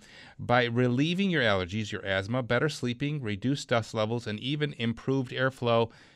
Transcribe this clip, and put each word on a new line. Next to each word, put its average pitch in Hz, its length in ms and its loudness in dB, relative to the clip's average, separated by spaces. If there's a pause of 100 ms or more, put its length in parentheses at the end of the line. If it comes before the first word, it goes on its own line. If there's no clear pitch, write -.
(400)
by 120 240 4
relieving 127 680 2
your 156 140 2
allergies, 104 480 0
your 104 140 -8
asthma, 98 380 0
better 120 260 2
sleeping, 143 520 -4
reduced 120 460 -2
dust 117 260 0
levels, 113 320 0
and 107 140 -6
even 147 380 -2
improved 123 560 -2
airflow. 120 580 2 (240)